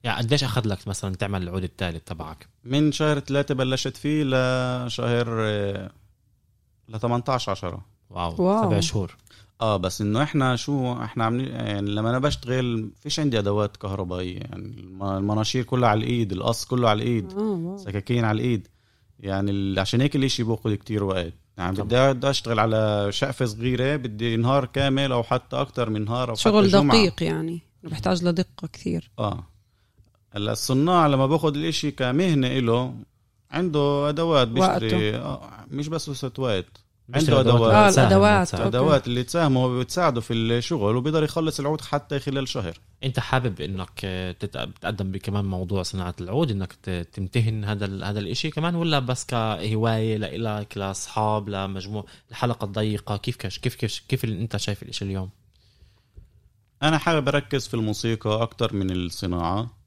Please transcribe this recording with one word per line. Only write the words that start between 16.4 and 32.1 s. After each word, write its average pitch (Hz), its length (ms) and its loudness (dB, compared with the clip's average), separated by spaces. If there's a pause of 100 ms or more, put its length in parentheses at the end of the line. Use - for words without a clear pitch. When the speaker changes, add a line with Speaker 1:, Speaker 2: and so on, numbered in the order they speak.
Speaker 2:
كله 123 240 2
على 107 140 2
الإيد، 120 300 -2
Speaker 3:
آه، 196 60 -8
واو. 196 400 -4
Speaker 2:
سكاكين 117 460 -2
على 107 120 2
الإيد. 117 320 -2 (520)
يعني 98 300 -2
ال-، 98 280 0
عشان 107 220 2
هيك 147 160 2
الإشي 131 260 0
بياخد 110 320 0
كتير 101 300 -2
وقت. 92 280 -2 (240)
يعني 92 200 -4
Speaker 1:
طبعًا. 101 100 -4
Speaker 2:
بدي 117 100 2
أقعد 131 280 4
أشتغل 117 340 0
على 107 520 2
شقفة 135 340 -2
صغيرة، 123 520 0
بدي 113 400 -2
نهار 127 280 2
كامل 135 480 0
أو 120 100 2
حتى 127 340 -2
أكتر 127 340 -2
من 107 140 -2
نهار 120 260 -2
أو 113 40 -4
Speaker 3:
شغل 214 280 4
Speaker 2:
حتى 196 100 6
جمعة. 196 240 8
Speaker 3:
دقيق 190 260 4
يعني، 160 400 -4 (220)
بحتاج 170 400 -2
لدقة 175 480 -2
كتير. - 460 -6
Speaker 2:
آه. 95 260 -4 (840)
هلا 104 220 -4
الصناع 151 540 2
لما 135 200 4
باخد 151 300 2
الإشي 151 340 -2
كمهنة 139 560 2